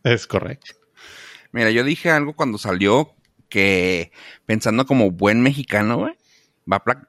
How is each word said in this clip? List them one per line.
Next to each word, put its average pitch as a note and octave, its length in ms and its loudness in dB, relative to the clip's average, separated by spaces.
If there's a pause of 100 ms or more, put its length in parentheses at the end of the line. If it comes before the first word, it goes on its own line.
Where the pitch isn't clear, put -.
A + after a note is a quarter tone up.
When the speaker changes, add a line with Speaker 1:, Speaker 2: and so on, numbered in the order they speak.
Speaker 1:
Es A#2 200 0
correcto. - 460 -8 (800)
Speaker 2:
Mira, A2+ 200 0
yo A#2 120 2
dije D#3+ 280 -2
algo D3+ 220 0
cuando B2+ 240 -4
salió G2+ 560 0 (360)
que, F#2 640 0 (320)
pensando A2+ 400 0
como B2 260 2
buen G2+ 300 2
mexicano, B2 560 0
güey, A3 160 -6 (580)
va G2 60 2
a - 60 -6
pla-, C3 260 -4